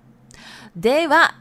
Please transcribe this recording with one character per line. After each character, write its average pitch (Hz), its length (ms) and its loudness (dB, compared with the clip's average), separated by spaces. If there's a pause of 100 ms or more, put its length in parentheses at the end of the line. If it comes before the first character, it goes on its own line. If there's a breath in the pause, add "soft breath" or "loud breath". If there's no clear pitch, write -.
(760 loud breath)
で 254 320 -2
は、 302 340 2